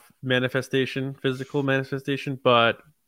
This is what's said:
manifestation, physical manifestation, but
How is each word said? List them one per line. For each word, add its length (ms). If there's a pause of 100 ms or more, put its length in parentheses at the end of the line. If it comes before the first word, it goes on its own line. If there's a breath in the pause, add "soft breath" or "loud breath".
(240)
manifestation, 880
physical 480
manifestation, 800
but 400 (260)